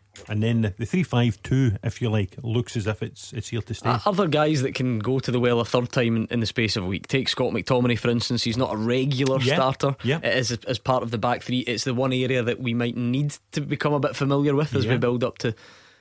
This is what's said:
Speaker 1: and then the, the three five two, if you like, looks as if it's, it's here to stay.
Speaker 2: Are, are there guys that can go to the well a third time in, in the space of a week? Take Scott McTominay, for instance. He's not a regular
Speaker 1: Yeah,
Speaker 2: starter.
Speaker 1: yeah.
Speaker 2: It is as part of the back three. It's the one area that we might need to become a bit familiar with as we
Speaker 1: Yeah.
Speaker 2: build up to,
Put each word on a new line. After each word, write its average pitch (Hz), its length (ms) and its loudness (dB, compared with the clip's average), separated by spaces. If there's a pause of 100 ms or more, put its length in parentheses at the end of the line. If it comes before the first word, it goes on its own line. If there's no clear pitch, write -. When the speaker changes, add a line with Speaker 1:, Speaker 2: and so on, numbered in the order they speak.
(280)
Speaker 1:
and 107 140 -2
then 117 200 2
the, 101 160 0
the 120 80 -6
three 185 160 2
five 120 400 2
two, 131 300 2 (100)
if - 180 -4
you 123 100 0
like, 104 320 0
looks 120 340 -2
as 101 100 -4
if 107 160 -4
it's, - 320 -10
it's 117 140 -8
here 117 140 -4
to - 120 -8
stay. - 160 -2
Speaker 2:
Are, 113 160 0
are 208 80 2
there 185 140 2
guys 151 340 2
that 131 120 -2
can 127 240 0
go 127 200 0
to 127 120 -4
the 123 100 2
well 120 200 4
a 117 40 0
third 123 280 0
time 113 240 2
in, 110 140 0
in 120 100 0
the 110 60 0
space 110 300 0
of 98 80 -2
a - 20 -4
week? 95 200 -4
Take 131 220 0
Scott - 240 0
McTominay, 123 460 2
for 120 100 -2
instance. 120 360 0
He's 113 140 -2
not 131 140 0
a 107 60 -4
regular 131 600 0
Speaker 1:
Yeah, 131 140 2
Speaker 2:
starter. 135 400 2 (100)
Speaker 1:
yeah. 160 180 0
Speaker 2:
It 113 160 0
is 120 140 0
as 117 260 -4
part 127 240 0
of 113 80 -6
the 117 80 -2
back 120 240 -2
three. 127 180 -2
It's 117 240 -4
the 131 100 -2
one 131 200 0
area 127 280 0
that 113 180 -2
we 123 120 -2
might 120 240 -2
need 131 400 -2 (160)
to 156 80 -4
become 143 320 -2
a 143 80 2
bit 143 160 -2
familiar 139 380 2
with 147 200 0
as 104 120 0
we 117 60 0
Speaker 1:
Yeah. 123 60 2
Speaker 2:
build 120 260 0
up - 140 -4
to, 117 160 -2 (460)